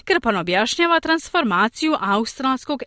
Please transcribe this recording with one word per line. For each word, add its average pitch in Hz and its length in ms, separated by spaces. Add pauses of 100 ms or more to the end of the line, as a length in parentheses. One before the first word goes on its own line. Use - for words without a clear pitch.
Krpan 254 320
objašnjava 233 640
transformaciju 311 1000
australskog 247 880